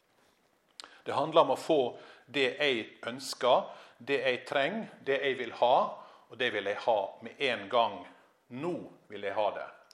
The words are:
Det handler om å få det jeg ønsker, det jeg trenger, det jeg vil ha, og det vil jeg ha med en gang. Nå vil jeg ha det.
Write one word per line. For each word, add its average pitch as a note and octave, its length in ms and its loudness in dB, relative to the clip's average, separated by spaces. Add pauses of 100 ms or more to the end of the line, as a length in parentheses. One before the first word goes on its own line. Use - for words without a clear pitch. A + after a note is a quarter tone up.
(1040)
Det A#2 120 -6
handler D3+ 320 4
om - 80 2
å - 60 -6
få D#3 200 4 (460)
det B2+ 220 0 (100)
jeg C3+ 240 2 (240)
ønsker, C3 640 2 (280)
det B2 240 -2
jeg B2 240 0
trenger, D#3+ 440 -2 (160)
det C3+ 160 0
jeg C3 160 0
vil A#2 240 -6
ha, B2 140 6 (520)
og A#2+ 100 -20
det B2 120 2
vil G2+ 160 -2
jeg G#2 220 -2
ha A2 120 4 (220)
med B2+ 300 -4
en G2+ 180 -6
gang. A#2 280 2 (500)
Nå D3 280 -6 (320)
vil G2+ 140 -12
jeg G2 120 -4
ha G#2 200 2
det. D#2 160 -10 (240)